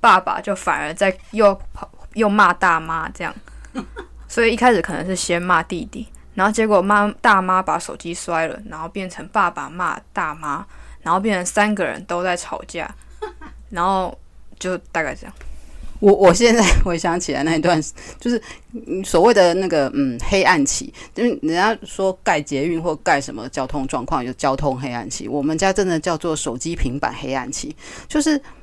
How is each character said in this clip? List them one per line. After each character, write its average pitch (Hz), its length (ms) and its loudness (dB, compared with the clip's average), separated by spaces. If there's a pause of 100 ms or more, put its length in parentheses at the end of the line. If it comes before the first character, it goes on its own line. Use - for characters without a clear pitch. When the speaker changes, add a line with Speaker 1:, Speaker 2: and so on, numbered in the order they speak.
Speaker 1:
爸 196 200 8
爸 - 200 -4
就 202 140 -4
反 175 240 -2
而 151 160 -6
在 190 220 0 (160)
又 208 200 6 (200)
跑， - 180 -14 (240)
又 220 140 2
骂 202 240 6
大 170 260 2
妈 160 300 -6
这 - 160 -12
样， - 100 -8 (480)
<laughs> - 460 -18
所 233 180 0
以 233 60 2
一 240 40 -2
开 247 160 6
始 202 80 2
可 175 120 -4
能 165 120 -6
是 185 120 -4
先 175 260 -2
骂 175 200 2
弟 170 280 -6
弟， - 160 -12 (280)
然 190 120 2
后 214 60 2
结 220 140 0
果 208 140 4
骂， 208 300 2 (100)
大 202 220 4
妈 185 200 2
把 160 160 -2
手 - 180 -10
机 170 180 -10
摔 165 320 -2
了， 151 220 -8
然 156 120 -12
后 165 80 -8
变 190 200 -8
成 160 200 -14
爸 190 220 0
爸 143 180 -8
骂 170 300 -4 (140)
大 156 220 -4
妈， 156 300 -6 (360)
然 160 120 -2
后 185 60 4
变 202 180 0
成 180 80 -2
三 208 300 2
个 190 100 -2
人 117 200 -4
都 175 180 -4
在 180 140 -2
吵 - 320 -10
架， - 260 -10 (360)
<laughs> - 400 -18
然 175 140 -2
后 190 320 0 (420)
就 180 200 -4 (140)
大 165 100 0
概 139 120 -6
这 - 120 -14
样。 - 80 -16 (680)
Speaker 2:
我， 202 120 8
我 185 220 8
现 233 180 6
在 233 80 6 (240)
回 170 140 0
想 175 220 0
起 151 120 -4
来 135 120 -2
那 160 100 0
一 160 60 0
段， 165 200 4 (380)
就 - 100 -4
是， 240 140 0 (300)
嗯， 196 320 -8
所 175 180 4
谓 240 100 8
的 180 220 6
那 190 140 0
个， 147 260 2
嗯， 131 300 0
黑 190 180 4
暗 147 240 4
期， - 260 -6 (220)
就 - 80 -2
是 240 80 4 (120)
人 160 120 0
家 208 320 2
说 190 260 -2 (120)
盖 160 180 2
捷 147 240 -4
运 165 160 -2
或 160 140 -2
盖 147 240 2
什 - 120 -8
么 110 180 -10
交 135 140 -4
通 135 220 -6
状 127 180 -6
况 139 200 -4
有 123 80 -6
交 135 240 0
通 135 200 -2
黑 131 160 -6
暗 117 160 -8
期， - 200 -10
我 143 120 -4
们 156 160 0
家 190 160 2
真 190 140 0
的 170 140 0
叫 165 180 -2
做 160 160 -4
手 127 240 -6
机 165 160 -6
平 135 240 -4
板 - 160 -4
黑 131 180 -8
暗 131 200 -4
期， - 240 -10 (320)
就 302 120 -2
是 302 160 2 (260)